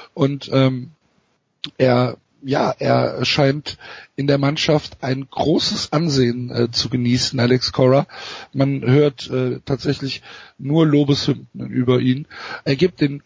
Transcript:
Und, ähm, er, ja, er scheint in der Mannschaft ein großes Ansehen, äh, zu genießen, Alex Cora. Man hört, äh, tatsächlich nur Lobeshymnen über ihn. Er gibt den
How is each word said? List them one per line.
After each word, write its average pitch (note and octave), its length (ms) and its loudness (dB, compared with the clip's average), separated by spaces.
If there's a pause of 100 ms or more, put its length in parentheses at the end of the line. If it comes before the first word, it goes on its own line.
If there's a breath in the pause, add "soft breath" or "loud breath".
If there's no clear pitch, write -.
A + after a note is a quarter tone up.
(140 loud breath)
Und, C#3 400 -2
ähm, C3 380 2 (840)
er, B2 400 2 (260)
ja, C#3 360 -2
er B2 440 0
scheint C#3+ 540 0 (380 loud breath)
in C#3 120 -4
der C#3 120 2
Mannschaft D3+ 640 -2
ein C3+ 280 -6
großes E3 640 -2
Ansehen, B2+ 560 0
äh, A#2+ 220 0
zu - 180 -4
genießen, B2 500 0
Alex B2 320 2
Cora. C3 360 4 (460 loud breath)
Man C3+ 280 0
hört, C3+ 480 2
äh, B2+ 340 -2
tatsächlich C#3 600 -4 (340 loud breath)
nur D#3 300 2
Lobeshymnen C#3 800 0
über B2 300 2
ihn. B2+ 280 0 (360 loud breath)
Er C#3 120 0
gibt E3+ 260 0
den C#3+ 240 -2